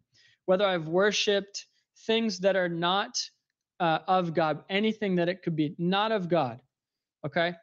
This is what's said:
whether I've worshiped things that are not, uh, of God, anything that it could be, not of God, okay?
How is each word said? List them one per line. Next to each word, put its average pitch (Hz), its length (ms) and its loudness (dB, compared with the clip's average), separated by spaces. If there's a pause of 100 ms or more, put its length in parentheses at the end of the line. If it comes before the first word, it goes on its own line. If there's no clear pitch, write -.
(460)
whether 185 180 4
I've 175 240 0
worshiped 196 760 0 (400)
things 220 320 0
that 190 180 2
are 180 140 0
not, 185 500 -2 (600)
uh, 160 180 2 (100)
of 185 240 2
God, 156 380 0
anything 208 460 0
that 170 120 2
it 185 140 -4
could 170 140 -4
be, 156 200 -2
not 196 360 0
of 185 160 -2
God, 135 320 0 (640)
okay? 170 360 -2